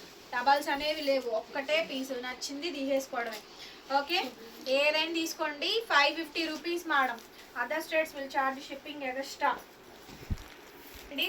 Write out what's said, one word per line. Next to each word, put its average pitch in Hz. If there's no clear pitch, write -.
డబల్స్ 277
అనేవి 302
లేవు, 254
ఒక్కటే 285
పీస్ 262
నచ్చింది 285
తీసేసుకోవడమే. 262
ఓకే, 339
ఏదైనా 311
తీసుకోండి. 320
ఫైవ్ 294
ఫిఫ్టీ 330
రూపీస్ 339
మేడం. 254
Other 302
states 311
will 269
charge 269
shipping 294
extra. 269
ఇది 285